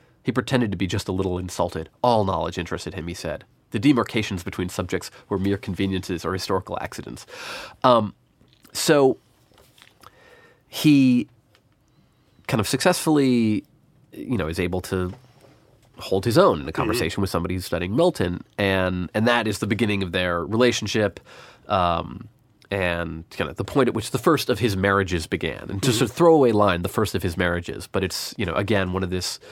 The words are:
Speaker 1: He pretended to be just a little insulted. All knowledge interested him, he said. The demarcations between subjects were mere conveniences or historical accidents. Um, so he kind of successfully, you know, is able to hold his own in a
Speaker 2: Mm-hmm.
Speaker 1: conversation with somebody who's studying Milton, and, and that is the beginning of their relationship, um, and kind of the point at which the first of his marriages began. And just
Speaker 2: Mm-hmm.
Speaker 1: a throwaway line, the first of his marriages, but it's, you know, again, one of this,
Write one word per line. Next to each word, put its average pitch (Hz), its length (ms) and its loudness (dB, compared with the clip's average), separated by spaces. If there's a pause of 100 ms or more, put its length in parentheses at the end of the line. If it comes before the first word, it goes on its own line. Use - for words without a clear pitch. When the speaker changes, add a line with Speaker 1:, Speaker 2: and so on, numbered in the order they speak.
(240)
Speaker 1:
He - 80 -2
pretended 120 400 0
to 92 60 -4
be 95 100 -2
just 101 200 -4
a 104 40 -2
little 92 260 -2
insulted. 87 520 -4 (120)
All 113 240 4
knowledge 85 320 -4
interested 85 360 -6
him, 82 140 -10
he 85 60 -6
said. - 300 -8 (280)
The 117 80 -2
demarcations 107 640 2
between 90 260 -6
subjects 92 420 -4 (160)
were 101 100 -2
mere 98 200 0
conveniences 95 680 -4
or 85 80 -2
historical - 480 -4
accidents. - 440 -12 (580)
Um, 113 300 4 (600)
so 139 440 4 (1500)
he 135 600 4 (1200)
kind 117 120 0
of 104 80 0
successfully, 131 960 2 (480)
you - 260 -6
know, 80 100 -2
is 85 120 -4
able 87 220 -2
to 92 320 -4 (840)
hold - 280 -2
his 120 120 2
own 147 240 4
in - 0 -
a 69 100 -8
Speaker 2:
Mm-hmm. - 100 -10
Speaker 1:
conversation 104 400 -2
with 95 80 0
somebody 90 260 -2
who's 92 100 -6
studying 87 300 -4
Milton, 127 480 0 (140)
and, 92 560 0
and 110 140 2
that 120 200 2
is 110 120 -4
the 107 80 -2
beginning 101 360 0
of 90 100 -6
their 87 320 -2
relationship, 110 720 2 (480)
um, 87 600 -2 (440)
and 85 600 -4
kind 80 180 -4
of - 80 -14
the 120 80 -2
point 131 240 2
at - 60 0
which 110 160 -6
the - 80 -2
first - 300 2
of 123 100 0
his 104 180 0
marriages 95 500 2
began. - 420 -4
And 98 140 -6
just 127 140 2
Speaker 2:
Mm-hmm. 135 80 2
Speaker 1:
a - 20 2
throwaway 156 440 6
line, 101 320 4
the 92 60 -4
first - 260 -2
of 90 80 -4
his 87 140 -2
marriages, 87 500 -2
but 95 160 -2
it's, - 340 -6
you 104 80 -2
know, 82 80 -2
again, 95 400 0
one 95 100 -2
of 90 60 -4
this, 90 300 -6 (120)